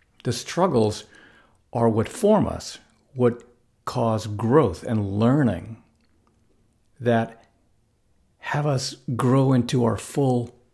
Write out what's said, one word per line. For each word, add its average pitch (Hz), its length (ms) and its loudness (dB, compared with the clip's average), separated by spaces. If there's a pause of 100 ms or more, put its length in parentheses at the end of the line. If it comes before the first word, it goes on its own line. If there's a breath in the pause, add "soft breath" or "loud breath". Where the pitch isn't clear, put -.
(240)
The 123 80 -2
struggles 120 720 -2 (680 soft breath)
are 117 160 2
what 110 200 0
form 208 400 2
us, - 320 -10 (340)
what 123 300 0 (400)
cause 113 420 -2
growth 107 560 0
and 104 380 -2
learning, 113 640 0 (1120)
that 117 460 0 (960)
have 147 280 -4
us 135 300 -2 (180)
grow 135 380 4
into 123 320 2
our 110 120 0
full 127 560 -2 (220)